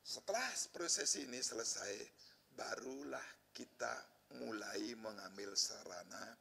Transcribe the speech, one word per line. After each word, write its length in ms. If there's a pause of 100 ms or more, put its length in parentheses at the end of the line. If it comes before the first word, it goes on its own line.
Setelah 440 (200)
proses 480
ini 240
selesai, 520 (600)
barulah 720 (240)
kita 400 (480)
mulai 600
mengambil 600
sarana 840